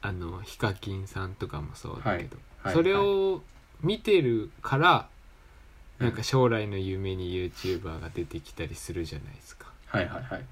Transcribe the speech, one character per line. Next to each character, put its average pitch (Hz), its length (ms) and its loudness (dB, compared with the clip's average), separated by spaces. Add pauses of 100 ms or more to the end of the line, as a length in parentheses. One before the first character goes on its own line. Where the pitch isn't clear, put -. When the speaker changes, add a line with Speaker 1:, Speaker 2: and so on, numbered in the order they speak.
Speaker 1:
あ 101 100 -6
の、 90 300 -6
ヒ - 160 -14
カ 104 160 2
キ 101 200 -6
ン 95 140 -6
さ 95 180 -6
ん 92 100 -8
と 92 120 -6
か - 140 -6
も - 140 -8
そ - 160 -10
う - 60 -8
だ - 0 -
け - 60 -10
ど、 - 60 0
Speaker 2:
は 104 60 2
い - 20 -4
は 120 60 -6
い - 40 -10 (360)
は - 80 -2
い。 - 20 0
Speaker 1:
そ 170 80 6
れ 190 140 6
を 196 460 4 (400)
見 196 180 2
て 202 220 6
る 117 280 2 (120)
か - 160 0
ら、 156 320 6 (880)
Speaker 2:
う - 40 0
ん。 123 40 4
Speaker 1:
な 113 60 2
ん - 20 -6
か 113 80 -6
将 127 260 6
来 107 180 0
の 101 100 -4
夢 95 380 -2
に 90 180 -4
YouTuber 90 640 -4
が 80 100 -10
出 82 160 -4
て 80 140 -8
き - 140 -18
た 82 120 -6
り 73 80 -8
す - 180 -12
る 85 140 -4
じ 76 100 -10
ゃ 73 40 -8
な 69 120 -14
い - 40 -16
で - 80 -18
す - 120 -20
か。 - 160 -20 (140)
Speaker 2:
は - 160 -2
い 170 60 -2
は - 120 -8
い - 40 -10
は - 140 -8
い。 - 140 -10